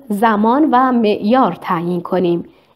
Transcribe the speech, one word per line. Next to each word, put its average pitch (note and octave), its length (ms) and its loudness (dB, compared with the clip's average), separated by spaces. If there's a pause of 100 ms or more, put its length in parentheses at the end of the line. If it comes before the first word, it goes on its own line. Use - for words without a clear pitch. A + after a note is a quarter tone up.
زمان A3 640 0
و B3+ 200 2
معیار A3+ 600 0
تعیین F3 460 -4
کنیم. F3 480 -2 (280)